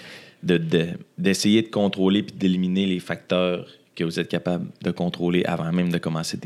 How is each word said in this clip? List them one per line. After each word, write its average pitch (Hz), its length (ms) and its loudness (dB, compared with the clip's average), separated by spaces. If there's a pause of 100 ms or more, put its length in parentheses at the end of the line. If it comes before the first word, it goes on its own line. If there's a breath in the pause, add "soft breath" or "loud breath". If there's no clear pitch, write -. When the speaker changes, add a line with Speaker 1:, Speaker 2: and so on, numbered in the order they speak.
Speaker 1:
<laughs> - 340 -20
Speaker 2:
de, 90 140 4
de, 82 300 2 (300)
d'essayer 98 460 4
de 110 40 -8
contrôler 98 560 2
puis - 120 -12
d'éliminer 92 500 2
les 92 140 0
facteurs 90 680 -2 (260)
que 87 120 -2
vous 82 160 -2
êtes 80 80 -4
capable 87 380 -2 (140)
de 87 100 -2
contrôler 87 520 0
avant 82 300 -2
même 87 180 0
de 85 60 0
commencer 82 480 -4